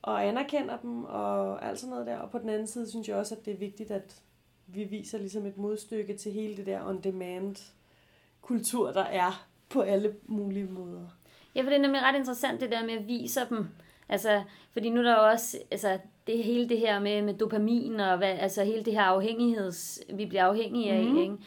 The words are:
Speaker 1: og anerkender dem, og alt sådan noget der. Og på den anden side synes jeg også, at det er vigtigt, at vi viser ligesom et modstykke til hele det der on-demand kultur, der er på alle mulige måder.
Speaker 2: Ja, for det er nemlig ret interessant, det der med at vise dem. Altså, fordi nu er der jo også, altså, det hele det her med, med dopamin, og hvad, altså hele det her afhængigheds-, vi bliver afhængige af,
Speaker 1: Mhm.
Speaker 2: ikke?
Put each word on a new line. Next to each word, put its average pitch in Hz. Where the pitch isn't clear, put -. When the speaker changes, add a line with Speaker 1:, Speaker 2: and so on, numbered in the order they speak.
Speaker 1:
og 202
anerkender 269
dem, 233
og 202
alt -
sådan 247
noget 240
der. 233
Og 220
på 240
den 220
anden 214
side 226
synes 220
jeg 202
også, 208
at 214
det 208
er 190
vigtigt, 208
at -
vi 190
viser 208
ligesom 202
et 196
modstykke 208
til 208
hele 208
det 196
der 190
on-demand 185
kultur, 226
der 190
er 185
på 269
alle 202
mulige 202
måder. 175
Speaker 2:
Ja, 254
for 262
det 285
er 277
nemlig 277
ret 269
interessant, 254
det 240
der 226
med 226
at 208
vise 240
dem. 214
Altså, 202
fordi 233
nu 233
er 240
der 240
jo 214
også, 233
altså, 196
det 233
hele 240
det 233
her 214
med, 208
med 208
dopamin, 220
og 185
hvad, 190
altså 196
hele 214
det 220
her 214
afhængigheds-, 202
vi 208
bliver 185
afhængige 214
af, 220
Speaker 1:
Mhm. 254
Speaker 2:
ikke? 208